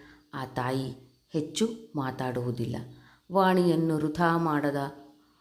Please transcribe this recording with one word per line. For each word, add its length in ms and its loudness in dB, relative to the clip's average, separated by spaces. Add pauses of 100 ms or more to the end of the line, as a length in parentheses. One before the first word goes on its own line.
(340)
ಆ 120 -8
ತಾಯಿ 720 -4 (160)
ಹೆಚ್ಚು 360 0 (260)
ಮಾತಾಡುವುದಿಲ್ಲ. 800 -4 (560)
ವಾಣಿಯನ್ನು 640 4
ವೃಥಾ 420 2
ಮಾಡದ 400 2 (640)